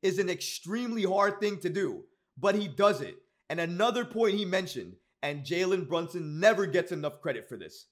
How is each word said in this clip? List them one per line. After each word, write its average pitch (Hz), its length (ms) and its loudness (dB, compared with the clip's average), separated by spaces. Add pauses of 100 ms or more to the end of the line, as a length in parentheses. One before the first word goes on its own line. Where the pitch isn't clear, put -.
is 190 140 2
an 185 100 0
extremely 226 720 -4
hard 202 360 2
thing 208 200 -2
to 170 100 -2
do, 160 340 -2 (340)
but 196 180 2
he 208 120 0
does 196 340 4
it. 98 140 -10 (340)
And 165 100 -2
another 196 440 2
point 208 320 2
he 208 100 0
mentioned, 175 500 -4 (280)
and 147 220 -4
Jalen 180 420 0
Brunson 165 520 -4
never 202 260 6
gets 175 260 0
enough 151 300 -6
credit 123 260 -4
for 123 80 -12
this 90 360 -16